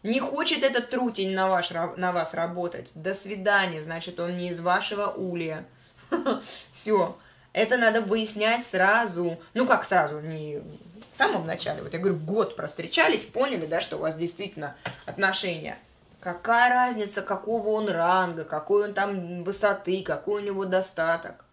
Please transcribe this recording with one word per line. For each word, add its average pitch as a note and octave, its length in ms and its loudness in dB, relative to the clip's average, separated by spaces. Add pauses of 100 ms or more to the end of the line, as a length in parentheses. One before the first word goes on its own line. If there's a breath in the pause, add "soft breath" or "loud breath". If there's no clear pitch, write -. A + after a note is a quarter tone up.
Не A3+ 160 0
хочет C#4+ 460 0
этот B3+ 260 2
трутень A3+ 420 0
на F#3+ 160 2
ваш F3+ 220 2
ра-, E3+ 260 -2
на F3+ 140 0
вас E3+ 240 -2
работать. F3 640 -4
До E3+ 180 -4
свидания, G3 640 0
значит, E3 380 -8
он F3 180 -2
не F3 140 -4
из F3 80 -6
вашего F#3+ 540 0
улья. E3+ 520 -4 (460 soft breath)
<laughs> - 640 -4
Всё. G3 440 0 (360 soft breath)
Это A3+ 240 2
надо A3+ 240 4
выяснять A3 680 0
сразу. F#3 720 2 (160 loud breath)
Ну, B3 120 2
как B3+ 180 4
сразу, D3+ 360 2
не D3+ 400 -8 (520)
в - 40 -18
самом G#3 300 2
начале. D3+ 360 -4
Вот D3+ 100 -10
я E3+ 80 -4
говорю, F#3 180 2
год F#3 380 0
простречались, D#3+ 680 0
поняли, A#3 420 -2
да, E3 140 0
что D#3+ 160 -6
у D#3 40 -6
вас D#3 160 -2
действительно E3+ 580 -6 (320 loud breath)
отношения. F#3+ 720 -2 (400)
Какая A3+ 520 4
разница, B3 520 2
какого G#3 460 -2
он G#3+ 200 2
ранга, F3 540 2
какой G3+ 460 2
он G3+ 60 -8
там F#3 500 -2
высоты, F#3+ 580 0
какой G3 400 -2
у - 20 -8
него G3 200 -2
достаток? F3+ 880 -2